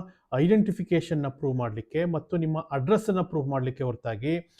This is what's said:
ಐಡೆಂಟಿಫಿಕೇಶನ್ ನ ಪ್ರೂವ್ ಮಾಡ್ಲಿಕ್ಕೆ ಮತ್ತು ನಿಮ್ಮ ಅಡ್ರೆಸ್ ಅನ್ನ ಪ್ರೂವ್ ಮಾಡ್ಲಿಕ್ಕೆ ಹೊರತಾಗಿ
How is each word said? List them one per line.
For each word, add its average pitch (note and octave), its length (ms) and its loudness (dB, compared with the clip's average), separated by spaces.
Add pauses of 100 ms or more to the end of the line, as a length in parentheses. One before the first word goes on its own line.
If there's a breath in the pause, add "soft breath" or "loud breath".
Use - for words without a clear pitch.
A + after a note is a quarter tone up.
(340 soft breath)
ಐಡೆಂಟಿಫಿಕೇಶನ್ E3+ 880 2
ನ C#3 60 -2
ಪ್ರೂವ್ C3 280 -2
ಮಾಡ್ಲಿಕ್ಕೆ A#2 480 -4
ಮತ್ತು D#3+ 320 -4
ನಿಮ್ಮ D#3+ 220 0 (140)
ಅಡ್ರೆಸ್ E3+ 360 2
ಅನ್ನ F#3 120 2
ಪ್ರೂವ್ D3+ 280 -2
ಮಾಡ್ಲಿಕ್ಕೆ C3 360 -2
ಹೊರತಾಗಿ A#2+ 500 -4 (260 soft breath)